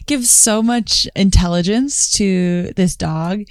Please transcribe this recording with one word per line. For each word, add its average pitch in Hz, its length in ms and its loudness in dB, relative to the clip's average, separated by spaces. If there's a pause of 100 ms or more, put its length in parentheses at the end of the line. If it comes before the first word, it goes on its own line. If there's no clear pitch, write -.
gives 247 240 -2
so 220 320 2
much 233 520 0
intelligence 190 960 2
to 180 640 0
this 180 220 0
dog. 170 540 -4